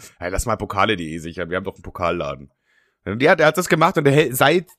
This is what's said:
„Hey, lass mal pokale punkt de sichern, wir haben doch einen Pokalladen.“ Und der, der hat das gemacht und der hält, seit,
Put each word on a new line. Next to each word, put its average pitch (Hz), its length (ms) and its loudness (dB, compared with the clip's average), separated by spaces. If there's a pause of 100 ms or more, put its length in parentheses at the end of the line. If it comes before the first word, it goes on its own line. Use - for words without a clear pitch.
(180)
„Hey, 87 120 -6
lass 95 160 -4
mal 110 100 0
pokale 101 400 0
punkt 87 40 -8
de 80 180 -6
sichern, 85 320 -8
wir 87 60 -4
haben 95 80 -4
doch 95 100 -8
einen - 80 -20
Pokalladen.“ 80 680 -6 (560)
Und 104 160 -4
der, 165 120 6
der 160 120 2
hat 156 100 2
das 180 140 -4
gemacht 170 260 2
und 156 80 0
der 139 80 6
hält, 139 240 2
seit, 151 300 2 (120)